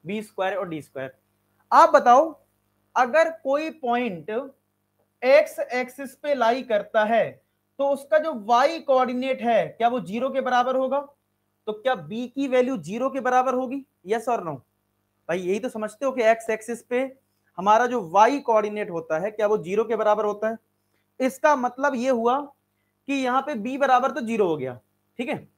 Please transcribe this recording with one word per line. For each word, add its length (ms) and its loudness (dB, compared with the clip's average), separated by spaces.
बी 180 -8
स्क्वायर 340 -4
और 120 -6
डी 140 -8
स्क्वायर। 300 -12
आप 180 8
बताओ, 400 6
अगर 340 2
कोई 300 -2
पॉइंट 580 -4
एक्स 380 4
एक्सिस 540 -6
पे 200 -2
लाई 300 2
करता 400 0
है 240 2
तो 100 0
उसका 300 0
जो 140 -2
वाई 360 2
कोऑर्डिनेट 640 0
है 260 2
क्या 200 -2
वो 120 -2
ज़ीरो 300 -6
के 100 -2
बराबर 360 0
होगा? 240 -2
तो 60 -6
क्या 220 -2
बी 340 -8
की 200 -4
वैल्यू 300 2
ज़ीरो 320 -4
के 100 -6
बराबर 340 2
होगी? 300 -6
Yes 180 -2
or 160 -2
no? 140 -8
भाई 100 -2
यही 200 -2
तो 100 -6
समझते 380 -8
हो 60 0
कि 120 -2
एक्स 260 2
एक्सिस 320 -6
पे 180 -4
हमारा 280 4
जो 140 -2
वाई 300 4
कोऑर्डिनेट 500 -2
होता 280 -4
है 120 -4
क्या 160 -2
वो 120 2
ज़ीरो 260 -2
के 120 -4
बराबर 280 2
होता 240 -4
है? 100 -6
इसका 360 2
मतलब 380 -2
ये 160 0
हुआ 280 2
कि 60 -2
यहाँ 280 0
पे 140 -6
बी 220 -6
बराबर 320 2
तो 100 -8
ज़ीरो 260 0
हो 100 0
गया, 220 -8
ठीक 100 -6
है। 300 -8